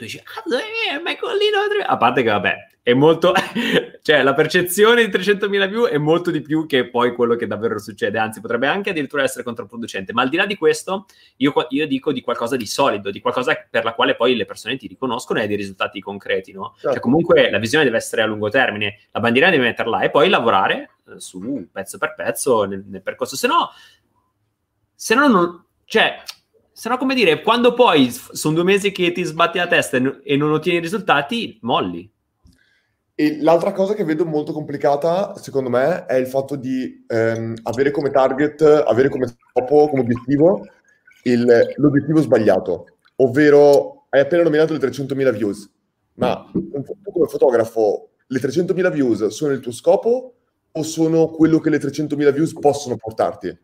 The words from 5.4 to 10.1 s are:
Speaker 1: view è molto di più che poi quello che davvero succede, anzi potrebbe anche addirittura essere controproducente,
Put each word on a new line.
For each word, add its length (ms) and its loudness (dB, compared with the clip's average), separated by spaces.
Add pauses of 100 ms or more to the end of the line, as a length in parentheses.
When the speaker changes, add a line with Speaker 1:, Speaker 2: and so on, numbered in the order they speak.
Speaker 1:
view 200 0
è 120 -2
molto 340 0
di 100 -4
più 240 -4
che 240 0
poi 240 0
quello 220 0
che 100 -4
davvero 320 -4
succede, 400 -6
anzi 220 -4
potrebbe 260 -4
anche 240 -2
addirittura 320 -4
essere 220 -4
controproducente, 680 -10